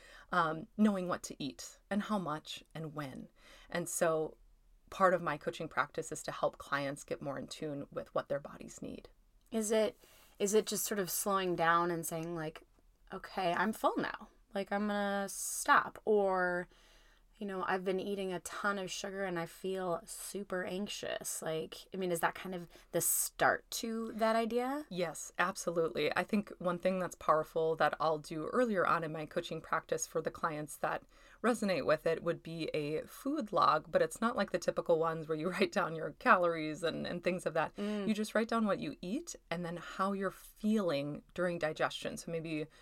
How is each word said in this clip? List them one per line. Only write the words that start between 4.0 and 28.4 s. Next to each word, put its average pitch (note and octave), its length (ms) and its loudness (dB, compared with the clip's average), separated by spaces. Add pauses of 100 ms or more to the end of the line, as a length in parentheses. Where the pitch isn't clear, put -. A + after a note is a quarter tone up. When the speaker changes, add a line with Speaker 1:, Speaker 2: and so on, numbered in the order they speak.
Speaker 1:
part F#3 240 6
of F3 80 4
my D3+ 160 -2
coaching - 300 -6
practice C#3 440 -2
is D3+ 120 -8
to - 80 -6
help - 260 0
clients C#3+ 460 -4
get - 180 -6
more B2+ 160 -4
in - 100 -8
tune D3 460 -8
with - 220 -8
what - 140 -2
their C#3+ 100 -2
bodies - 420 -14
need. - 280 -12 (420)
Speaker 2:
Is A3 200 0
it, A3 260 2 (420)
is G3+ 140 2
it G#3+ 120 8
just G3+ 200 -2
sort G#3 140 0
of F3+ 100 0
slowing F#3+ 460 2
down E3+ 360 4
and E3 140 -2
saying, E3+ 300 -4
like, D#3+ 260 -6 (520)
"Okay, F#3 440 -2
I'm G#3 160 2
full F#4 240 2
now. - 320 -4 (260)
Like, G3 160 -2
I'm G#3 160 0
gonna G3+ 420 0
stop," - 760 2
or, F#3 640 4 (720)
you G#3+ 80 -8
know, F#3+ 220 -4
"I've F#3+ 180 0
been F#3+ 140 2
eating G3 340 -2
a F3 60 -4
ton - 400 -4
of F3+ 100 -4
sugar G3 340 -6
and F3+ 140 -2
I E3+ 80 -2
feel F#3 600 -2
super - 580 -6
anxious"? - 800 -4
Like, D#3+ 340 -4 (180)
I F#3+ 40 -6
mean, F3+ 140 0
is E3+ 100 0
that E3+ 140 0
kind F#3 200 -8
of F3 120 -10 (260)
the E3+ 80 4
start - 680 2
to A3+ 440 -4
that A3 200 4
idea? A#3+ 540 0
Speaker 1:
Yes, F3 480 -4
absolutely. E3+ 800 0
I F3+ 80 2
think G3+ 360 -2
one F3 200 0
thing F#3 200 2
that's F3 160 -4
powerful D#3+ 640 0
that D3+ 220 2
I'll D#3 200 2
do D#3 340 -6